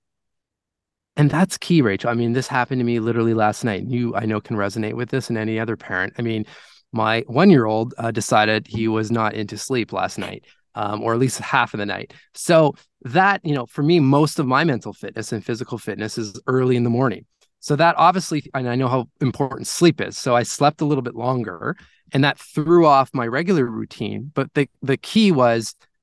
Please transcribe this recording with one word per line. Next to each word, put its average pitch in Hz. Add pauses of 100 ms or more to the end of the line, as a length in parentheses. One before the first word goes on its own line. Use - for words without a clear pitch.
(1160)
And 147
that's 175
key, 170
Rachel. 104
I 117
mean, 117
this 127
happened 127
to 120
me 120
literally 117
last 107
night. 101
You, 120
I 107
know, 107
can 113
resonate 107
with 123
this, 135
and 117
any 110
other 113
parent. 95
I 123
mean, 113 (460)
my 110
one-year-old, 120
uh, 117
decided 107
he 113
was 110
not 110
into 107
sleep 117
last 95
night, - (300)
um, 107
or 113
at 117
least 127
half 120
of 110
the 101
night. 95 (220)
So 160 (260)
that, 190
you 151
know, 127
for -
me, 170
most 147
of 147
my 131
mental 113
fitness -
and 107
physical 120
fitness 104
is 104
early 127
in 120
the 120
morning. 120 (340)
So -
that 165
obviously, 170
and 127
I 120
know 131
how 123 (100)
important 135
sleep 170
is. 95
So 127
I 120
slept 147
a 156
little 143
bit 120
longer, 117 (360)
and 131
that 139
threw 165
off 135
my 123
regular 147
routine. 110
But -
the, 143 (140)
the 123
key 208
was 120 (280)